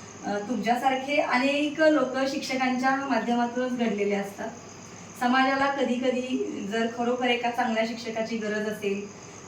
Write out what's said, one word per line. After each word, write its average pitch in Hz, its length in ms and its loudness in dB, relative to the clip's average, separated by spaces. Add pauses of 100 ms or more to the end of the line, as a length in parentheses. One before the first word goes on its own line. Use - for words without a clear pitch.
(260)
अ, 202 120 -2 (100)
तुमच्यासारखे 254 720 2
अनेक 285 600 2
लोक 269 500 4
शिक्षकांच्या 254 680 0
माध्यमातूनच 240 840 0
घडलेले 202 360 2
असतात. 220 340 -4 (720)
समाजाला 269 460 4
कधी 262 280 2
कधी 247 640 -2 (120)
जर 226 140 0 (120)
खरोखर 247 320 0
एका 233 200 0
चांगल्या 226 380 0
शिक्षकाची 226 480 -4
गरज 208 320 -2
असेल 202 540 -4 (260)